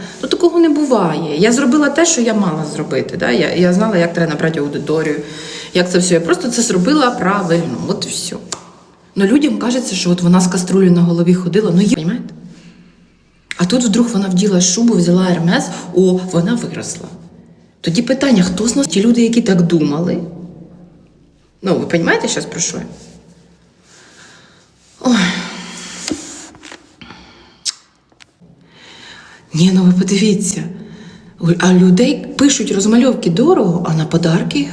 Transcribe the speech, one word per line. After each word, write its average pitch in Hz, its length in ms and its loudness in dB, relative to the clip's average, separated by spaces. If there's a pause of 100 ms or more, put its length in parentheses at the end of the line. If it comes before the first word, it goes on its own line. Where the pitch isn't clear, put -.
(220)
Ну, - 80 -6
такого 339 300 0
не 330 100 4
буває. 175 680 0
Я 214 140 4
зробила 285 380 2
те, - 160 2
що - 160 0
я 226 120 0
мала 165 400 -2
зробити, - 440 -6
да? - 140 -2
Я, 123 220 0
я 180 200 2
знала, 208 240 0
як 170 160 0
треба 165 180 -2
набрати 156 280 -4
аудиторію, 147 600 -4 (520)
як 175 180 0
це 190 60 2
все. 175 160 2
Я 160 60 4
просто 240 300 -2
це 240 120 -2
зробила 247 500 2
правильно, 170 680 -2 (100)
от - 180 -4
і - 40 -10
все. - 260 -8 (800)
Ну, 196 100 0
людям 254 320 2
кажеться, 233 380 -4
що 180 140 -2
от 175 120 0
вона 180 200 4
з 180 60 4
каструлею 185 440 2
на 175 100 4
голові 170 320 2
ходила, 180 420 0
ну, 185 60 4
є, 208 140 2
понімаєте? 170 380 -4 (1200)
А 180 80 0
тут 247 180 0
вдруг 233 240 2
вона 196 200 -2
вділа 185 340 2
шубу, 233 320 2
взяла 180 380 2
Р 170 60 0
М 165 120 0
С, 269 200 0 (260)
о, 185 240 2 (120)
вона 180 240 0
виросла. - 520 -8 (760)
Тоді 180 200 -2
питання: 254 420 2
хто 185 240 -2
з - 80 -2
нас 277 120 0
ті 196 140 0
люди, 233 200 4
які 226 200 2
так 185 200 2
думали? 165 560 0 (1500)
Ну, 185 140 2
ви - 60 -4
понімаєте, 247 420 0
щас - 180 -6
про - 140 -10
що - 180 -6
я? - 60 -10 (2250)
Ой. 247 140 2 (4000)
Ні, 180 200 4
ну 185 100 4
ви 180 80 6
подивіться. 185 720 0 (960)
А 185 140 4
людей 185 540 4 (100)
пишуть, 262 340 2
розмальовки 214 580 2
дорого, 196 600 2
а 160 40 0
на 156 120 0
подарки 170 680 0